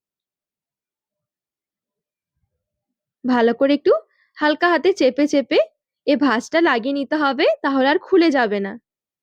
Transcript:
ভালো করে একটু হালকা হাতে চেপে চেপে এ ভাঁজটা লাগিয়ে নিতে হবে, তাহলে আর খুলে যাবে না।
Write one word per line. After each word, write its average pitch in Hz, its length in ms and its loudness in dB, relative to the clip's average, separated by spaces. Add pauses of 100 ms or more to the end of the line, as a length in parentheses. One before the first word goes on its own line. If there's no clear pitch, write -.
(3250)
ভালো 240 300 2
করে 277 200 0
একটু 330 200 2 (440)
হালকা 302 320 0
হাতে 349 240 0
চেপে 277 340 0
চেপে 285 320 0 (480)
এ 277 80 2
ভাঁজটা 254 460 -2
লাগিয়ে 277 360 0
নিতে 285 180 -6
হবে, 285 300 -2 (160)
তাহলে 269 280 0
আর 311 100 0
খুলে 339 320 2
যাবে 220 280 -2
না। 196 140 -8 (500)